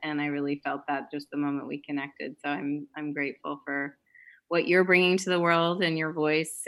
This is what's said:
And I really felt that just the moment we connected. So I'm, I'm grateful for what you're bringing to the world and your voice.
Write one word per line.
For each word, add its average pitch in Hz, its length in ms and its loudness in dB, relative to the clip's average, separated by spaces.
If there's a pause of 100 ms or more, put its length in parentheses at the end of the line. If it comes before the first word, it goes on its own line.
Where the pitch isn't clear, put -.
And 151 180 -4
I 147 60 -2
really 143 380 -4
felt 139 240 -4
that 139 240 -4
just 143 180 -10
the 143 60 -10
moment 143 320 -2
we 143 120 -8
connected. 143 540 -10 (100)
So 147 60 -4
I'm, 143 460 -6
I'm 151 160 -8
grateful 143 520 -6
for 143 320 -6 (520)
what 165 180 2
you're 180 160 6
bringing 180 360 6
to 185 120 -4
the 180 80 2
world 170 460 4
and 160 120 2
your 156 160 -2
voice. 156 560 0